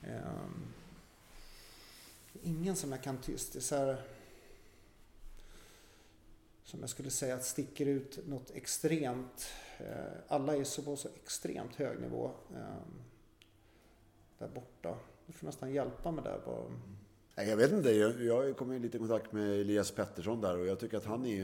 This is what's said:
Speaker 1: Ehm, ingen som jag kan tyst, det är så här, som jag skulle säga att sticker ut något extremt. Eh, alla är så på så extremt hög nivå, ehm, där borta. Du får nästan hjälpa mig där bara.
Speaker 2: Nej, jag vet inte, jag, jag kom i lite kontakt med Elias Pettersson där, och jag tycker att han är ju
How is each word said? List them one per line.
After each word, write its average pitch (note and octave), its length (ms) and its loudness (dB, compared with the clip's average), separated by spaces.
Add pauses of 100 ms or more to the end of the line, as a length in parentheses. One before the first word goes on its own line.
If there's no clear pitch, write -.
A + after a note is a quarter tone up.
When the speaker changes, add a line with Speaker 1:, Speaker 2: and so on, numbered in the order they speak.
Speaker 1:
Ehm, G1+ 600 -6 (1800)
ingen E3+ 340 0
som C#3+ 160 -2
jag B2+ 100 -6
kan C3 160 -2
tyst, B2+ 340 -6
det - 60 -8
är - 20 -6
så D3 160 0
här, C3+ 200 4 (2750)
som - 160 -12
jag B2 100 -6
skulle C#3 200 -6
säga B2+ 240 0
att B2+ 100 -4
sticker C#3 420 0
ut C3+ 400 2
något C3 280 -6
extremt. C3 920 0 (320)
Eh, - 80 -10 (420)
alla D3 280 4
är C#3 80 4
så C3+ 180 -2
på C#3+ 140 -2
så - 120 -6 (140)
extremt - 540 -4
hög A#2 240 0
nivå, B2 300 0 (240)
ehm, G#2 380 -8 (1500)
där A2+ 100 -8
borta. - 480 -8 (300)
Du E3 60 -14
får - 140 -12
nästan C3+ 260 -6
hjälpa C3 380 0
mig D3 140 -2
där - 220 -2
bara. A#2 180 -4 (720)
Speaker 2:
Nej, G#2 120 0
jag G#2+ 80 4
vet B2+ 160 10
inte, E3+ 180 8
jag, A2 320 8
jag B2 340 6
kom C3 160 -2
i C3 60 -2
lite A#2 200 -2
kontakt A2 340 2
med G#2 280 4
Elias G2+ 300 4
Pettersson G#2 500 0
där, F2+ 180 4
och F2+ 80 2
jag F#2+ 140 2
tycker A2 160 -2
att G2 80 -2
han A2+ 220 0
är A#2 80 2
ju F#2+ 100 2